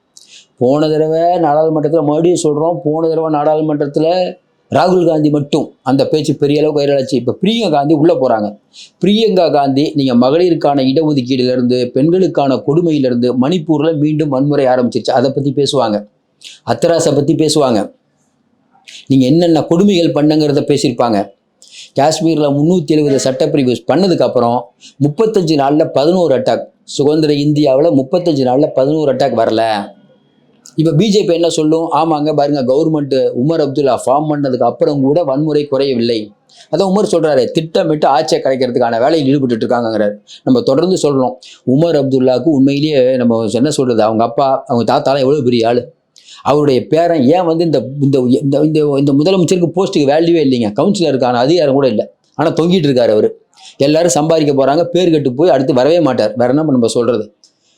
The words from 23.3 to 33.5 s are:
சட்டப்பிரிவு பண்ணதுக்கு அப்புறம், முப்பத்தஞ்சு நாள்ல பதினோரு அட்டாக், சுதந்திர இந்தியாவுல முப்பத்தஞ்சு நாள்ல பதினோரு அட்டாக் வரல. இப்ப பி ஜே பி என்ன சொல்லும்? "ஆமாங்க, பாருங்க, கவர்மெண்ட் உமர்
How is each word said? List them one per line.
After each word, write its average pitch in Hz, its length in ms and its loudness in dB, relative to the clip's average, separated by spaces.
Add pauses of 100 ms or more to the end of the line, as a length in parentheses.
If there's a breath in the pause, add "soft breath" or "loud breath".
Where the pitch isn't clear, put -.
சட்டப்பிரிவு 135 440 0 (180)
பண்ணதுக்கு 165 300 2
அப்புறம், 120 500 -2 (360 loud breath)
முப்பத்தஞ்சு 185 480 0
நாள்ல 143 320 2
பதினோரு 156 500 0
அட்டாக், 117 260 -2 (200)
சுதந்திர 151 480 0
இந்தியாவுல 147 640 2
முப்பத்தஞ்சு 139 500 0
நாள்ல 131 220 2
பதினோரு 147 480 0
அட்டாக் 123 240 -2
வரல. 110 580 -2 (800)
இப்ப 160 180 0
பி 185 160 2
ஜே 196 160 2
பி 170 100 0
என்ன 165 140 0
சொல்லும்? 160 440 -2
"ஆமாங்க, 151 420 -2
பாருங்க, 143 300 -2
கவர்மெண்ட் 135 680 0 (180)
உமர் 165 140 0